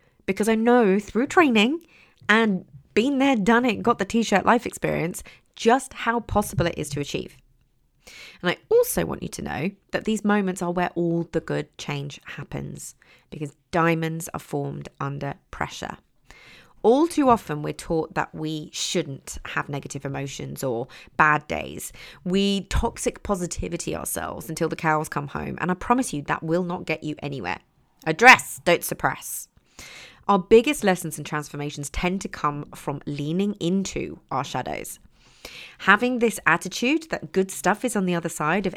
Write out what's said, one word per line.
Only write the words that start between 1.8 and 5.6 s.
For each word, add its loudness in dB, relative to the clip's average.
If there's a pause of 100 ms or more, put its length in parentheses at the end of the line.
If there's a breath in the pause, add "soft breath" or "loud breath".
and 4 (300)
been 2
there, 4
done 4
it, 0
got 2
the -2
t-shirt 2
life 4
experience, -4 (320 loud breath)
just 2